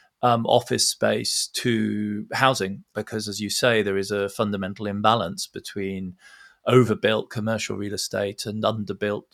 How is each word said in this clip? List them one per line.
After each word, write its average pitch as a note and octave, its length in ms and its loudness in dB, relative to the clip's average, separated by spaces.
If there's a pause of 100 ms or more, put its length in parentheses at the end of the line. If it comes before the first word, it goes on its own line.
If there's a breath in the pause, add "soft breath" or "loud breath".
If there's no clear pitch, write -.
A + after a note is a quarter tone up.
(220 soft breath)
um, A#2+ 240 4
office A#2+ 420 2
space - 640 0
to G#2+ 800 0
housing, B2 500 2 (120)
because, G#2+ 320 -4
as G2+ 120 -6
you G2+ 100 -4
say, A#2 320 2
there G2 160 0
is G2 140 -2
a G2+ 180 0
fundamental G2+ 580 -4
imbalance G#2 580 0
between F#2+ 680 -8 (520 soft breath)
overbuilt A2 600 4
commercial G#2+ 460 -4
real G2+ 180 -6
estate G2+ 520 -4
and G#2+ 180 -6
underbuilt G#2 720 -2